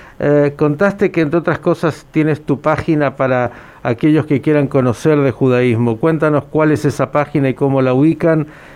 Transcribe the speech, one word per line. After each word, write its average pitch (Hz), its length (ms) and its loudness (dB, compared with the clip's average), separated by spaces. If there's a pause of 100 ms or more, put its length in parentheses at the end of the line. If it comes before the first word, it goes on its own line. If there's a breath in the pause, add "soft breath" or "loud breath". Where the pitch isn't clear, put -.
(200 loud breath)
Eh, 143 360 2
contaste 185 540 0
que, 170 100 -2
entre 160 200 0
otras 151 180 -2
cosas, - 540 -2
tienes 151 340 0
tu 143 140 0
página 151 560 -2
para 127 340 0 (320 loud breath)
aquellos 151 440 0
que 135 140 0
quieran 147 280 0
conocer 139 500 0
de 139 140 0
judaísmo. 120 640 0
Cuéntanos 156 460 0
cuál 156 260 0
es 147 140 0
esa 139 260 -2
página 143 380 0
y 127 60 -2
cómo 135 280 0
la 127 100 2
ubican, 160 540 2 (300 loud breath)